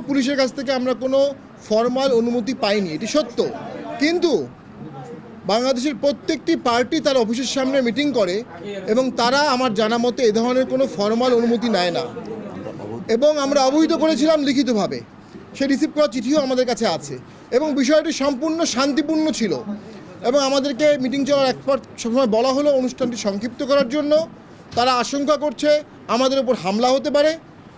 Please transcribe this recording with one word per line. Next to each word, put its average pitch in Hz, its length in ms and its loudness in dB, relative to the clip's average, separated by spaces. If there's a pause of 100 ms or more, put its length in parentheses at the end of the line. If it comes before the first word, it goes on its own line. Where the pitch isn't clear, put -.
পুলিশের 269 360 0
কাছ 262 160 0
থেকে 269 200 -6
আমরা 254 220 0
কোনো 262 240 0 (460)
ফর্মাল 247 480 2
অনুমতি 240 420 0
পাইনি, 202 360 0
এটি 156 160 -6
সত্য। - 320 -2 (600)
কিন্তু 330 340 2 (1120)
বাংলাদেশের 247 480 0
প্রত্যেকটি 285 640 -2
পার্টি 240 440 0
তার 269 160 2
অফিসের 233 380 0
সামনে 269 260 0
মিটিং 240 320 0
করে 196 240 0 (500)
এবং 247 240 2
তারা 247 300 2 (100)
আমার 254 240 0
জানা 220 240 0
মতে 240 240 -2
এ 220 100 4
ধরনের 247 340 2
কোনো 262 200 0
ফর্মাল 226 480 0
অনুমতি 233 340 2
নেয় 180 220 2
না। 147 140 -4 (1040)
এবং 247 300 2
আমরা 277 240 2
অবহিত 302 300 4
করেছিলাম 311 500 2
লিখিতভাবে, 233 560 0 (560)
সে 269 120 -2
রিসিভ 269 280 0
করা 302 140 2
চিঠিও 254 320 0
আমাদের 254 260 0
কাছে 233 200 -2
আছে। 147 280 -4 (360)
এবং 294 240 2
বিষয়টি 302 380 4
সম্পূর্ণ 294 520 -2
শান্তিপূর্ণ 294 680 0
ছিল। 208 200 -2 (680)
এবং 254 180 2
আমাদেরকে 277 460 0 (120)
মিটিং 262 260 -2
চলার 277 220 2
এক 247 180 0
পর 269 120 0 (220)
সবসময় 240 380 0
বলা 254 160 4
হলো 294 180 2
অনুষ্ঠানটি 254 460 0
সংক্ষিপ্ত 208 480 -4
করার 277 240 2
জন্য। 294 240 0 (640)
তারা 247 180 2
আশঙ্কা 277 440 0
করছে 294 340 -2 (380)
আমাদের 262 300 2
উপর 247 160 2
হামলা 202 340 0
হতে 269 220 2
পারে, 294 220 4 (460)